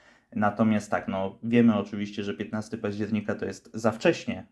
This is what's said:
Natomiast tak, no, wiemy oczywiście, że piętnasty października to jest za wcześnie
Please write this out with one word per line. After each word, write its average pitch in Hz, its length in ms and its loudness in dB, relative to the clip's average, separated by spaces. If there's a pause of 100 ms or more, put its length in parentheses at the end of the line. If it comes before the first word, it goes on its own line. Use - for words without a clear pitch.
(340)
Natomiast 107 560 2
tak, 90 180 -2
no, 98 340 -4
wiemy 117 340 6
oczywiście, 101 480 -4
że 101 100 -4
piętnasty 107 440 -6
października 104 560 -2
to 95 120 -6
jest - 280 -10
za 110 180 0
wcześnie 101 600 0